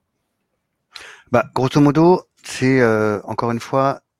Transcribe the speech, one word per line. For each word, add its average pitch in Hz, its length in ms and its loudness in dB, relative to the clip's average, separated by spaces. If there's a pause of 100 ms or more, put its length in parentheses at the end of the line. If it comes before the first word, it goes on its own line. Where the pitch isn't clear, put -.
(1300)
Bah, 120 140 2 (100)
grosso 131 260 0
modo, 160 460 2 (160)
c'est, 131 380 0
euh, 107 420 0
encore 117 280 -6
une 117 80 -6
fois, 135 440 -4 (160)